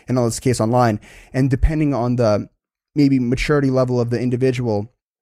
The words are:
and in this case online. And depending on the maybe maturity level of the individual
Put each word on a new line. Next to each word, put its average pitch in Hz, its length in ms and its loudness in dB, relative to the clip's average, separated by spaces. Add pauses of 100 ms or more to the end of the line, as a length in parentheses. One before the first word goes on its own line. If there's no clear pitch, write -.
and 127 100 -2
in 127 60 2
this 117 160 -2
case 123 220 -2
online. 113 400 0 (320)
And 131 160 0
depending 147 440 0
on 123 220 -2
the 107 320 0 (480)
maybe 139 240 4
maturity 135 500 0
level 127 300 0
of 117 100 -2
the 120 100 -2
individual 120 720 -2 (280)